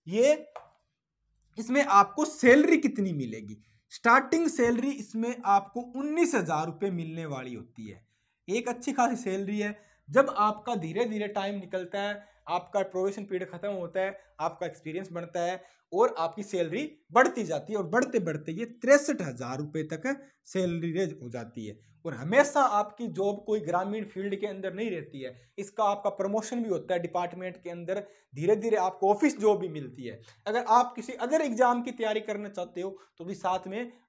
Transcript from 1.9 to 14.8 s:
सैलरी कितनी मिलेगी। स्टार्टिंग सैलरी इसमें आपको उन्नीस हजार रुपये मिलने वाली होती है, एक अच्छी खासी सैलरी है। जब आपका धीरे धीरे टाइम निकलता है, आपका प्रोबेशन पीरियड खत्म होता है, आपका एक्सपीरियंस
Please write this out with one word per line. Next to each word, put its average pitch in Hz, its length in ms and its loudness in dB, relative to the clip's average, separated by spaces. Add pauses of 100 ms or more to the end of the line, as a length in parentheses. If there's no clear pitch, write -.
सैलरी 294 520 8
कितनी 190 340 0
मिलेगी। 110 440 -8 (340)
स्टार्टिंग 269 580 4
सैलरी 240 420 2
इसमें 226 440 -4 (120)
आपको 202 340 4 (140)
उन्नीस 302 400 0
हजार 160 300 0
रुपये 175 260 -4
मिलने 165 360 -6
वाली 127 260 -8
होती 110 360 -14
है, - 120 -18 (460)
एक 240 220 -2
अच्छी 240 240 -6
खासी 247 240 2
सैलरी 196 420 -4
है। 208 160 -4 (340)
जब 226 280 4
आपका 214 400 0
धीरे 170 280 -2
धीरे 214 240 -4
टाइम 202 260 -4
निकलता 185 460 -6
है, 202 220 -4 (260)
आपका 180 360 -2
प्रोबेशन 196 400 -4
पीरियड 185 260 -6
खत्म 190 200 -6
होता 185 300 -4
है, 196 160 -4 (220)
आपका 170 260 -4
एक्सपीरियंस 165 460 -10